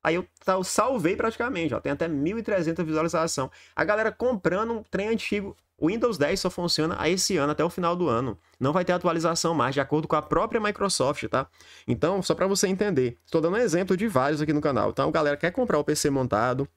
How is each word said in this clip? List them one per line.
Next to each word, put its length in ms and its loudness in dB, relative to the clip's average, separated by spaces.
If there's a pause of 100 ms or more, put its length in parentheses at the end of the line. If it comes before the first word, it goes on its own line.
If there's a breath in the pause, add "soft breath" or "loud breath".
Aí 140 0
eu, 100 -4 (180)
tá, 100 0
eu 100 -2
salvei 500 0
praticamente, 580 -4
ó, 80 -4
tem 120 -4
até 160 -4
mil 280 -2
e 60 -6
trezentas 420 -2
visualização. 640 -2 (280 loud breath)
A 80 0
galera 260 0
comprando 640 -2
um 100 -6
trem 260 -4
antigo. 480 -4 (220)
O 100 2
Windows 280 2
dez 240 2
só 80 0
funciona 500 0
a 80 0
esse 300 2
ano, 160 2
até 100 0
o 60 2
final 260 0
do 140 0
ano. 300 0 (200 soft breath)
Não 140 2
vai 100 2
ter 120 2
atualização 600 0
mais, 200 2
de 60 2
acordo 280 0
com 80 2
a 60 2
própria 360 0
Microsoft, 720 0
tá? 180 0 (400 loud breath)
Então, 360 0
só 120 0
pra 120 0
você 200 2
entender, 520 0 (120)
tô 120 2
dando 140 0
um 40 2
exemplo 340 2
de 140 -2
vários 320 2
aqui 140 0
no 80 0
canal. 260 2
Então, 220 0
galera, 260 2
quer 140 -2
comprar 280 0
o 60 0
P 100 0
C 140 0
montado 580 0 (100)